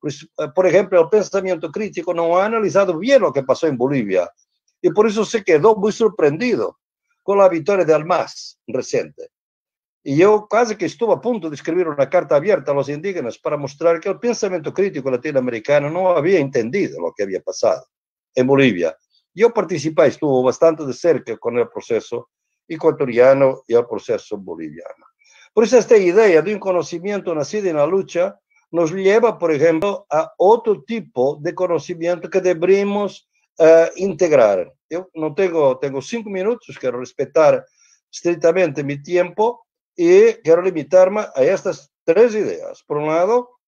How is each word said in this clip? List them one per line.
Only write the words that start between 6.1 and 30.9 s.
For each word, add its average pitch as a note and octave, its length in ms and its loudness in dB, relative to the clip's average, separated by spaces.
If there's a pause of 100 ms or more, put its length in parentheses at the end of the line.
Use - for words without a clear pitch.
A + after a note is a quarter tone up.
con G3+ 160 -2
la G3 100 6
victoria F3 360 0
del D#3 200 2
mas - 600 -6
reciente. A#2 640 -8 (720)
Y C#3 140 -4
yo G#3 320 4
casi A3 280 0
que F3 100 -6
estuve G#3 260 -2
a D#3 80 0
punto G#3 300 -6
de C#3+ 60 -12
escribir E3+ 300 -4
una C#3+ 220 -2
carta E3 280 0
abierta D3 360 0
a - 20 -2
los C#3 140 -4
indígenas D3 480 -8
para D3+ 220 -6
mostrar E3 420 -2
que G3+ 80 -8
el F#3+ 100 -6
pensamiento F#3 540 -4
crítico D3+ 380 -4
latinoamericano C3+ 800 -2
no F#3 200 0
había F3 280 2
entendido C3+ 640 -4
lo E2 120 -6
que G2+ 120 -6
había F#2+ 180 -8
pasado - 420 -4 (500)
en B2+ 120 0
Bolivia. A#2+ 500 0 (380)
Yo A3+ 180 2
participé, D#3+ 540 -2
estuve C3 400 0
bastante D#3 400 0
de B2 80 -8
cerca B2 420 -2
con A#2+ 220 -6
el A2+ 100 0
proceso - 600 -8 (360)
ecuatoriano C3+ 1000 2
y A#2 80 -4
el A#2+ 120 2
proceso G#2+ 520 -8
boliviano. E2 680 -16 (480)
Por A3 120 2
eso A#3+ 120 2
esta A3+ 220 6
idea F#3 420 4
de G3+ 140 -4
un G3 60 -8
conocimiento F3+ 760 -4
nacido F#3 340 -4
en D#3+ 80 -2
la D3 100 2
lucha F#3 520 -2 (320)
nos E3 220 0
lleva, G3 460 2
por E3 140 0
ejemplo, E3 560 0
a D#3 300 -2
otro G#3 460 2
tipo D3 580 -4